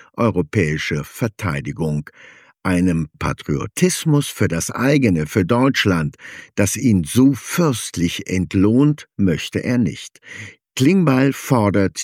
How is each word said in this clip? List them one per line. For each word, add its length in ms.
europäische 880
Verteidigung. 1040
Einem 440
Patriotismus 1080
für 220
das 220
eigene, 540
für 200
Deutschland, 720
das 200
ihn 300
so 280
fürstlich 920
entlohnt, 880
möchte 480
er 140
nicht. 420
Klingbeil 560
fordert 720